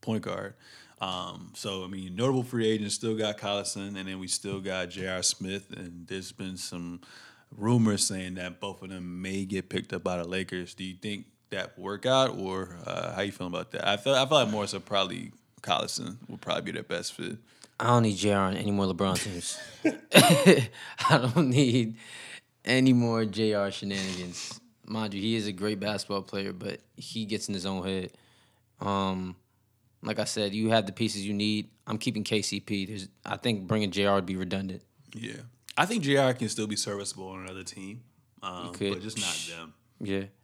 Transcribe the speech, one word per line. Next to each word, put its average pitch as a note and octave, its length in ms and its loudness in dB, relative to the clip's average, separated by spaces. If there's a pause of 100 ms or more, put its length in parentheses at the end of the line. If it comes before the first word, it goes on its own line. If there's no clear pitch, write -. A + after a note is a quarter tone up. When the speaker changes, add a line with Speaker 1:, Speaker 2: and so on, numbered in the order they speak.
Speaker 1:
point A2 200 -2
guard. G2 320 -6 (480)
Um, F2+ 540 -6
so, F#2+ 280 -6
I F2+ 40 -8
mean, F#2 280 -8
notable B2+ 280 2
free A#2 240 2
agents, G#2 280 2
still A2 220 -2
got G#2 220 0
Collison, G2+ 580 -4
and F#2+ 100 -8
then F#2+ 120 -6
we F#2 80 -8
still G2 340 -2
got F#2 280 -2
J F#2+ 180 -6
R F#2 160 -2
Smith, G2 520 -4
and F2 320 -12
there's F#2 240 -8
been F#2 240 -8
some F2 460 -8 (500)
rumors G#2+ 540 4
saying F#2 300 -4
that F2+ 260 -8
both G2 200 -8
of F#2+ 80 -12
them F2+ 320 -8
may F#2+ 240 -2
get F#2+ 240 -4
picked - 220 -4
up F2+ 120 -6
by F2+ 140 0
the F2 100 -2
Lakers. F#2 460 -4
Do F#2+ 100 -12
you F#2 120 -10
think G#2 300 -8 (240)
that F#2 280 -6
will F2+ 60 -14
work G2 220 -6
out, C3 320 4
or, F#2 480 -4
uh, F2 280 -4
how F#2 80 -2
you G2+ 100 0
feeling F2+ 220 -6
about E2+ 180 -6
that? - 160 -4
I G2+ 100 4
feel, C3+ 180 2
I C3 100 6
feel D3 140 4
like A2 100 4
more G#2 180 0
so G2 120 -6
probably F2+ 520 -2 (300)
Collison - 560 -2 (120)
will - 80 -10
probably - 260 -2
be E2 80 -6
their E2 120 -6
best - 300 -4
fit. F2 240 -6 (420)
Speaker 2:
I A2+ 80 2
don't A#2+ 160 8
need G#2+ 120 4
J G2+ 160 2
R G2 160 4
on F#2+ 80 0
any G2+ 160 0
more G2 140 4
LeBron F#2 360 2
teams. F2+ 380 -6 (240)
<laughs> - 300 -2 (960)
I D#3+ 80 8 (160)
don't D3+ 160 4
need A#2+ 480 4 (680)
any C3 300 6
more A#2 320 4
J G#2+ 280 2
R G2+ 180 2
shenanigans. F#2+ 880 -6 (260)
Mind G#2+ 280 -4
you, G2 80 -4
he A2+ 140 0
is G#2 120 -2
a G#2+ 40 -4
great G2 280 -2
basketball G2+ 420 -2
player, G2 320 -6
but F#2+ 260 -8 (160)
he - 300 -8
gets G2+ 220 -4
in G#2 60 -4
his F#2 120 -4
own F#2+ 200 -2
head. F#2+ 260 -4 (680)
Um, F#2+ 560 -2 (680)
like G#2+ 160 -2
I G#2 60 0
said, G2+ 280 -2
you A2 160 2
have A2 160 6
the F#2+ 60 -6
pieces G2+ 340 -2
you G#2 80 -2
need. G#2+ 360 0 (180)
I'm A2+ 100 -2
keeping G#2+ 260 -2
K G#2+ 180 2
C G2 180 -2
P. G2 260 -2
There's, G2 220 -8 (180)
I F#2+ 120 -2
think G#2 300 -2
bringing G#2+ 240 2
J G2+ 140 2
R G2+ 100 6
would F#2+ 100 4
be F#2 100 -2
redundant. F#2 480 -4 (300)
Speaker 1:
Yeah. A2 200 -10 (440)
I D3 80 4
think G#3 180 0
J C#3 140 6
R C3 160 6
can A#2 160 -2
still G#2+ 180 -2
be G#2 80 -2
serviceable G2+ 540 -6
on F#2+ 120 -10
another F#2 220 -12
team, G2 380 -12 (400)
um, F2+ 260 -8
Speaker 2:
He F2 60 -10
could. G2 200 -2
Speaker 1:
but F#2 80 -6
just G#2 180 -8
not E2+ 380 -4
them. D#2+ 160 -14 (260)
Speaker 2:
Yeah. G2 260 -2 (180)